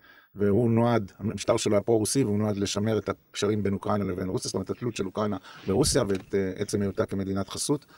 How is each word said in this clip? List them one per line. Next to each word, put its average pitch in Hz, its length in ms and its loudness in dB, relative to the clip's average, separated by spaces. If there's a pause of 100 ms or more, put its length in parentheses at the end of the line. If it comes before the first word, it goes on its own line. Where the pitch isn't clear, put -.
(360)
והוא 101 360 4
נועד, 113 480 4
המשטר 98 380 0
שלו 107 160 0
היה 101 80 6
פרו-רוסי, 113 440 2
והוא 104 140 0
נועד 107 180 0
לשמר 101 420 0
את 98 100 -2
הקשרים 104 540 -2
בין 98 100 0
אוקראינה 101 320 -2
לבין 92 240 -4
רוסיה, 123 200 -4
זאת - 60 -4
אומרת, 98 160 -4
התלות 120 260 -6
של 98 100 -4
אוקראינה 104 300 -2 (300)
ברוסיה, 98 420 2
ואת, 98 260 -4
אה, 95 220 0
עצם 104 260 -2
היותה 98 240 -2
כמדינת 98 420 -4
חסות - 380 -4 (120)